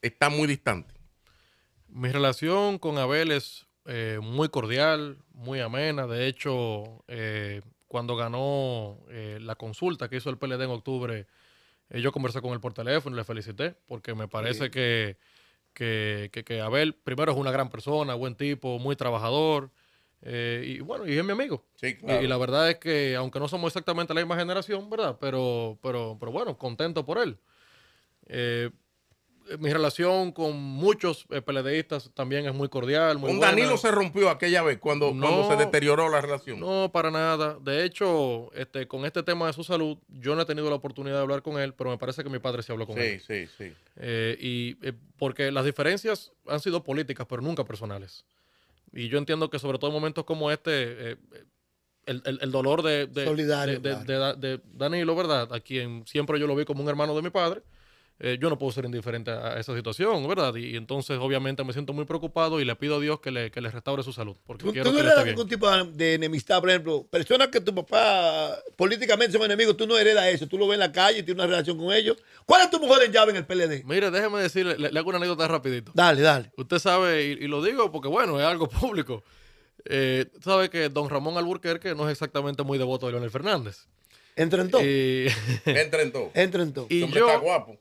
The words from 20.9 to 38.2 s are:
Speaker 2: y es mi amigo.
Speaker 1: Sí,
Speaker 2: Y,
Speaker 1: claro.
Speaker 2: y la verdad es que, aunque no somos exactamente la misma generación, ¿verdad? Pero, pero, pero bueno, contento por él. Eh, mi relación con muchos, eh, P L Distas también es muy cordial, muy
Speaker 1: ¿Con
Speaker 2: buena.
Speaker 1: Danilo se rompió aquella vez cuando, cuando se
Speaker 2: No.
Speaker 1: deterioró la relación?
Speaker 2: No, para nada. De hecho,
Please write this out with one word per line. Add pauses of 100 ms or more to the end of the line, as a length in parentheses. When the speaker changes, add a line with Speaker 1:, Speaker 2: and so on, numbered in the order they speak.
Speaker 2:
y
es
mi
amigo. (100)
Speaker 1:
Sí,
Speaker 2:
Y,
Speaker 1:
claro.
Speaker 2:
y
la
verdad
es
que,
aunque
no
somos
exactamente
la
misma
generación,
¿verdad?
Pero,
pero,
pero
bueno,
contento
por
él. (880)
Eh, (880)
mi
relación
con
muchos,
eh,
P
L
Distas
también
es
muy
cordial,
muy
Speaker 1:
¿Con
Speaker 2:
buena.
Speaker 1:
Danilo
se
rompió
aquella
vez
cuando,
cuando
se
Speaker 2:
No.
Speaker 1:
deterioró
la
relación?
Speaker 2:
No,
para
nada.
De
hecho,